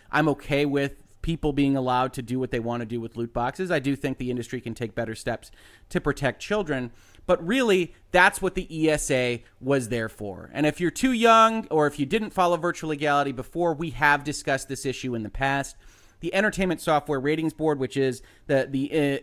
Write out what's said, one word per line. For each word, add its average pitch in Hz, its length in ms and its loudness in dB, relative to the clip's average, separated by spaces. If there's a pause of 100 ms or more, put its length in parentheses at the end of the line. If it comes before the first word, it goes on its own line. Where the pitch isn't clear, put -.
(120)
I'm 156 180 4
okay 143 360 0
with 139 280 0 (280)
people 156 320 -2
being 139 240 4
allowed 127 340 0
to 131 100 -10
do 123 160 -4
what 127 140 -2
they 123 80 0
want 117 220 -4
to 117 40 -6
do 117 140 -6
with 113 160 -10
loot 117 180 -6
boxes. 131 380 -4
I 156 80 2
do 135 160 0
think 131 220 -4
the 123 120 -6
industry 123 300 -6
can 113 140 -8
take 110 200 -6
better 113 220 -4
steps - 360 -8 (360)
to - 140 -4
protect 135 400 -2
children. 151 500 -2 (340)
But 170 220 2
really, 202 460 2 (180)
that's 180 300 6
what 185 140 -2
the 185 140 -6
E 156 200 0
S 151 200 0
A 123 320 0 (200)
was 131 260 0
there 113 220 -4
for. 92 420 -10
And 143 140 0
if 151 160 0
you're 170 100 0
too 262 220 0
young, 226 580 6
or 151 160 4
if 143 100 -4
you 143 80 0
didn't 208 260 -2
follow 175 260 2
Virtual 160 320 -4
Legality 143 420 0
before, 165 420 -2
we 156 180 -6
have 143 340 2
discussed 139 420 -4
this 135 180 -8
issue 127 300 -4
in 110 80 -4
the 101 60 -8
past. 139 480 -4 (420)
The - 140 -8
Entertainment 190 480 0
Software 147 400 2
Ratings 156 320 0
Board, 156 260 0
which 131 160 -4
is 131 260 0 (260)
the, 135 220 2
the, 135 220 -2
uh, 143 300 2